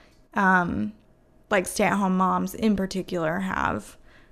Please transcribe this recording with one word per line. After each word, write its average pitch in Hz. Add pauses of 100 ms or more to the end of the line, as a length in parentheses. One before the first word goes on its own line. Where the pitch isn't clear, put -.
(360)
um, 190 (560)
like, 190
stay-at-home 196
moms 185
in 214
particular 180
have 190 (340)